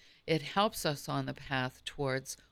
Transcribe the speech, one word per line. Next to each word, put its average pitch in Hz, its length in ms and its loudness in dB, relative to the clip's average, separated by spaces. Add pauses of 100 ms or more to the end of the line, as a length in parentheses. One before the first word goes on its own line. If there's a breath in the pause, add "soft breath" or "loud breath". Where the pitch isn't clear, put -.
(260 soft breath)
It 156 160 4
helps 208 420 2
us 147 240 0
on 139 160 0
the 131 80 -4
path 127 540 -2
towards 135 500 -2 (160 soft breath)